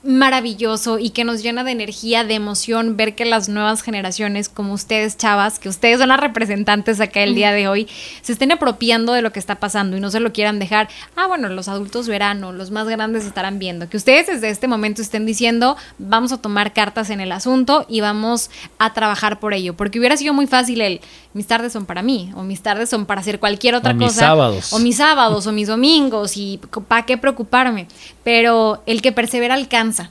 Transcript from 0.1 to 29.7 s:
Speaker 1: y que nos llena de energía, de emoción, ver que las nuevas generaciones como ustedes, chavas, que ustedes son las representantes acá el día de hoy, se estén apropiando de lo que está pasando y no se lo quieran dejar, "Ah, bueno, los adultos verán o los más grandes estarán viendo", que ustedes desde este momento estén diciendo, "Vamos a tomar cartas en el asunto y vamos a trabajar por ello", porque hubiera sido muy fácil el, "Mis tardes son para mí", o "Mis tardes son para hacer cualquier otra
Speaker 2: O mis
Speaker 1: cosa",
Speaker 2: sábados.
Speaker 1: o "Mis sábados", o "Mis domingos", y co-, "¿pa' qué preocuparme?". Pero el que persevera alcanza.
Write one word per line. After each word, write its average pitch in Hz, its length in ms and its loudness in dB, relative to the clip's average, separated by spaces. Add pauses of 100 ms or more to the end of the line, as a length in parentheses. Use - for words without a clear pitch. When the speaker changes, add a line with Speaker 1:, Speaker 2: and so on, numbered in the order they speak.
Speaker 1:
y 220 120 -2
que 240 120 -4
nos 233 220 -2
llena 240 180 -2
de 262 80 -4
energía, 226 540 -2
de 220 100 0
emoción, 220 640 -2
ver 220 180 0
que 233 100 -4
las 220 240 0
nuevas 214 340 0
generaciones 202 680 -4
como 202 240 -6
ustedes, 214 440 -2
chavas, 208 440 0
que - 80 -10
ustedes 233 320 4
son 262 80 6
las 262 100 6
representantes 214 800 0
acá 202 220 0
el 208 140 2
día 208 160 4
de 202 160 2
hoy, 208 180 0 (340)
se - 120 -6
estén 269 180 0
apropiando 233 600 2
de 247 100 2
lo 226 100 0
que 208 60 -8
está 196 220 -6
pasando 196 360 -2
y 196 40 -4
no 202 100 -4
se 220 80 -2
lo 233 140 0
quieran 208 260 0
dejar, 208 300 0 (260)
"Ah, 370 140 0
bueno, 302 220 -2
los 185 180 -8
adultos 202 400 -6
verán 202 340 -2
o 185 80 -12
los 185 220 -10
más 214 160 -4
grandes 220 360 -2
estarán 196 360 -6
viendo", 175 280 -8
que 214 80 -6
ustedes 262 300 4
desde 226 240 -2
este 214 160 -4
momento 214 360 -2
estén 214 220 -4
diciendo, 233 520 2 (220)
"Vamos 226 340 0
a 247 60 -6
tomar 208 340 -2
cartas 208 380 -2
en 202 100 -6
el 185 100 -6
asunto 254 580 0
y 220 120 -2
vamos 214 500 -2 (300)
a 220 140 2
trabajar 214 440 0
por 214 160 -4
ello", 180 220 -4
porque 202 240 -2
hubiera 247 160 4
sido 285 180 0
muy 277 140 2
fácil 247 320 0
el, 196 200 -2 (320)
"Mis 202 140 -8
tardes 233 260 0
son 202 140 -6
para 180 160 -8
mí", 202 320 -2
o 185 80 -10
"Mis 190 180 -8
tardes 220 300 -2
son 220 160 -2
para 202 140 -4
hacer 208 180 -4
cualquier 220 380 2
otra 240 160 0
Speaker 2:
O - 20 0
mis 120 140 2
Speaker 1:
cosa", 107 140 0
Speaker 2:
sábados. 131 500 4
Speaker 1:
o 220 80 2
"Mis 240 160 4
sábados", 240 500 4
o 214 60 -2
"Mis 208 160 -2
domingos", 233 680 2
y 196 220 -8 (140)
co-, 208 100 -8
"¿pa' 233 240 0
qué 254 120 0
preocuparme?". 247 680 0 (380)
Pero 233 600 4
el 226 140 0
que 254 120 2
persevera 240 420 0
alcanza. 233 380 0 (180)